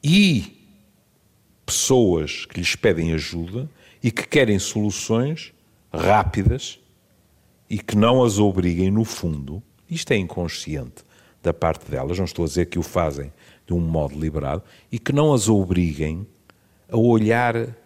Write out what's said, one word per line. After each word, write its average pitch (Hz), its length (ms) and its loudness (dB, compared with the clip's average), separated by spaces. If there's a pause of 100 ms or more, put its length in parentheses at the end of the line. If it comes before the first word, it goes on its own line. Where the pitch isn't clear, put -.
e 165 560 2 (1080)
pessoas 90 800 2
que - 120 -12
lhes - 180 -2
pedem 82 360 0
ajuda 85 560 -6 (340)
e 120 80 0
que - 160 -6
querem 113 320 4
soluções 113 960 -4 (400)
rápidas 98 840 0 (920)
e 107 80 -4
que - 180 -4
não 120 260 6
as 107 160 2
obriguem, 92 520 2
no 110 140 2
fundo, 78 580 -8 (280)
isto 165 220 -6
é 120 40 2
inconsciente 85 880 -8 (380)
da 82 120 -2
parte - 360 -4
delas, 71 280 -4
não 95 60 -2
estou 85 200 -4
a 78 40 -2
dizer 85 180 -2
que - 120 -6
o 87 40 0
fazem 73 500 -4 (340)
de - 60 -4
um 87 80 0
modo 78 340 -2
deliberado, 76 480 -6 (280)
e 120 80 -6
que - 140 -6
não 147 200 4
as 113 160 2
obriguem 87 800 0 (640)
a 117 60 -2
olhar 117 580 4 (320)